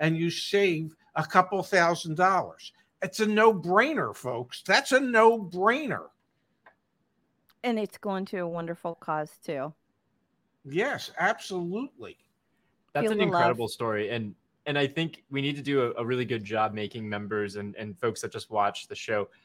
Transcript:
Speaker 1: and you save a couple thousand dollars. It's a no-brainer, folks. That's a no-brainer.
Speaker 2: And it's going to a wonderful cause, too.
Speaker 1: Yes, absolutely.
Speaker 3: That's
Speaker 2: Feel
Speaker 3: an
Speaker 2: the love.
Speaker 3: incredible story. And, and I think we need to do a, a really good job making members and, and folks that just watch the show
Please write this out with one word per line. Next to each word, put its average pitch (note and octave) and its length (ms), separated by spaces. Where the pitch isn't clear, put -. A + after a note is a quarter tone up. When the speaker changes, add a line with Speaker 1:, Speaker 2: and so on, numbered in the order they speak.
Speaker 1:
and D#3+ 160
you E3 120
save E3 680
a D3+ 100
couple F#3 380
thousand E3+ 540
dollars. F3 560
It's F#3+ 200
a G#3+ 60
no-brainer, G#3 880
folks. B2 520
That's A3 240
a C4 80
no-brainer. A3 1120
Speaker 2:
And A#3+ 160
it's G3+ 200
going G3 280
to G3 120
a F3 100
wonderful E3+ 460
cause, D#3 380
too. D3 300
Speaker 1:
Yes, G3 540
absolutely. F#3 960
Speaker 3:
That's D3 100
Speaker 2:
Feel A3 80
Speaker 3:
an G#3+ 60
Speaker 2:
the G3 60
love. F3+ 100
Speaker 3:
incredible D3 340
story. G#2+ 400
And, A2 260
and C#3+ 140
I C#3+ 80
think E3 440
we C#3 120
need C#3+ 140
to C#3+ 60
do C#3 200
a, A#2 180
a A#2+ 60
really B2 180
good A2 180
job G#2+ 300
making G#2+ 340
members G#2 500
and, G#2 200
and G#2+ 220
folks A2+ 240
that A2 100
just - 180
watch G2+ 380
the G2+ 60
show G#2 340